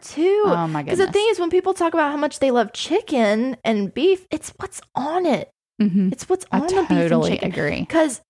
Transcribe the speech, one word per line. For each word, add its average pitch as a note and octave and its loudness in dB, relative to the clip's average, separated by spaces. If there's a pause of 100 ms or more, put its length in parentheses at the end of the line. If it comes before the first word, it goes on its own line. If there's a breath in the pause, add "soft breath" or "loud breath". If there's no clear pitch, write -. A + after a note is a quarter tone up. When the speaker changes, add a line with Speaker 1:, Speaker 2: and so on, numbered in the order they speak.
Speaker 1:
too. G4 0
Speaker 2:
Oh, E3 0
my D3+ -4
Speaker 1:
'Cause F4 -2
the F#4+ 4
Speaker 2:
goodness. - -6
Speaker 1:
thing G#4 2
is, F#4 -2
when E4+ 0
people F#4 2
talk E4+ -2
about D4 0
how D4+ -4
much D4 -2
they C4+ 2
love A#3 0
chicken B3+ 0
and G3+ -2
beef, F#4 0
it's - -8
what's - -12 (140)
on D#4+ -2
it. A#3 0 (320)
Speaker 2:
Mm-hmm. F#3+ 2
Speaker 1:
It's - -12
what's F#4 -2
Speaker 2:
I B3 0
Speaker 1:
on D4+ -2
the - -2
beef F#4+ 0
and F#4+ 0
Speaker 2:
totally E3+ 2
Speaker 1:
chicken. - -2
Speaker 2:
agree. E3 -4
Speaker 1:
'Cause D#4 0